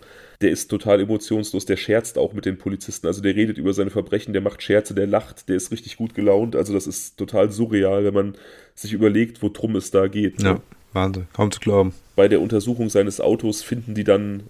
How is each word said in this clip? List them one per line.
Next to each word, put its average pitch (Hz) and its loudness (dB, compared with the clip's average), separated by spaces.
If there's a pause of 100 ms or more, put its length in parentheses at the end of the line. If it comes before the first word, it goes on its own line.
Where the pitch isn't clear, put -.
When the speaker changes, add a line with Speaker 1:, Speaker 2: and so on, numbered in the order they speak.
(420)
Speaker 1:
der 98 4
ist - -4
total 101 2
emotionslos, 104 -2
der 95 0
scherzt - 0
auch - 0
mit 101 -10
den 95 -2
Polizisten, - -8
also 95 -2
der 98 0
redet 107 0
über 90 -2
seine 98 -2
Verbrechen, 104 -4
der 95 0
macht 101 -6
Scherze, 104 0
der 98 0
lacht, - -4
der 92 0
ist - -4
richtig - -10
gut 113 -8
gelaunt, 104 2
also 101 0
das 98 -2
ist - -10
total 104 0
surreal, 101 0
wenn 101 2
man 101 0 (400)
sich 107 -14
überlegt, 110 2
worum 107 -2
es - -6
da 98 4
geht, 101 -2
ne? 101 4
Speaker 2:
Ja, 92 2 (320)
Wahnsinn, 95 -2
kaum 104 0
zu - -8
glauben. 98 2 (220)
Speaker 1:
Bei 101 8
der 101 4
Untersuchung 110 -2
seines 101 2
Autos 110 0
finden 117 -8
die 104 -2
dann 101 2